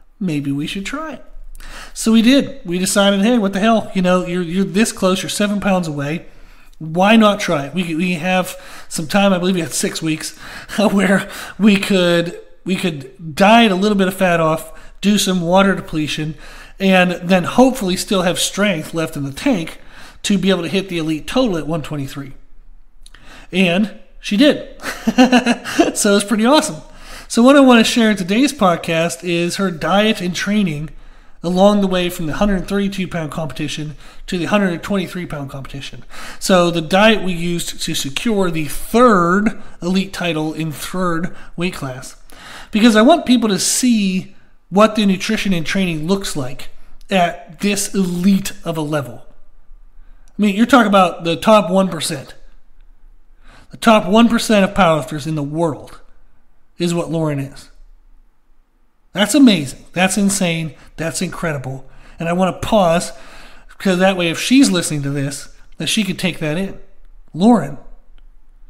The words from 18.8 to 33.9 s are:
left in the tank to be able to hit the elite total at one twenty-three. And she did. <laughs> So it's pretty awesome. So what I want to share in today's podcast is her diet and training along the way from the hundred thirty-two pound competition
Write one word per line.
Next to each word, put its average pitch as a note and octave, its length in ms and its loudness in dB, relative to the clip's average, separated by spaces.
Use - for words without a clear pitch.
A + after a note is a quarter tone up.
left D#3+ 220 -4
in C#3+ 80 -6
the C3+ 80 -8
tank F3 480 -2
to G3+ 160 2
be F#3+ 100 0
able F3+ 140 2
to E3 60 -6
hit F#3 200 -4
the F3 80 -6
elite D#3 300 -4
total A#3 320 0
at C#3+ 80 -6
one D#3 160 -4
twenty-three. C#3 500 -10
And F#3 480 0
she - 200 -4
did. - 420 2
<laughs> - 0 -
So G3+ 220 2
it's G#3 80 0
pretty A3 220 0
awesome. C4 300 2
So - 140 2
what C#4 140 8
I C#4+ 40 8
want B3 240 8
to - 60 0
share A3+ 200 2
in G#3 60 0
today's G3 360 0
podcast E3+ 720 0
is E3+ 340 -2
her G3 140 -2
diet F#3+ 520 0
and F3+ 120 -4
training E3+ 560 -2
along G3 400 4
the F#3+ 40 2
way F3+ 220 0
from F3 180 -6
the F3 80 -4
hundred G3 320 0
thirty-two G3 420 -4
pound D#3+ 220 -8
competition D3+ 640 -8